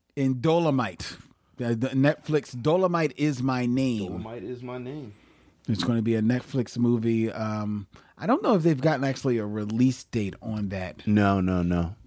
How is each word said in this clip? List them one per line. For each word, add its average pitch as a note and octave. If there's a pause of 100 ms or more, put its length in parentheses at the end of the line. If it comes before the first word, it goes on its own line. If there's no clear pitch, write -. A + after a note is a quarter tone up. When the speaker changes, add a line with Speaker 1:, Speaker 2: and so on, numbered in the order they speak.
(180)
Speaker 1:
in C3
Dolomite. C#3+ (420)
The, A#2+
the A2+
Netflix C3+
Dolomite E3+
Is C#3
My B2+
Name. A#2+
Speaker 2:
Dolomite A2
Is A#2+
My B2
Name. B2 (560)
Speaker 1:
It's G2+
gonna A#2
be A2+
a A2
Netflix B2
movie. A2+
Um, G#2+ (300)
I D#3+
don't D#4
know B3
if E3
they've D#3+
gotten C#3
actually C3
a G#2+
release G#2+
date G#2
on G#2+
that F#2
Speaker 2:
No, G2+
no, F#2
no. F2 (120)